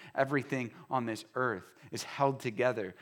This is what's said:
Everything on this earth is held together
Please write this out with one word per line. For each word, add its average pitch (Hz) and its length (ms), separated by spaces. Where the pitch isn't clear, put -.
Everything 135 560
on 127 160
this 110 200
earth 120 300
is 117 120
held 139 360
together 113 640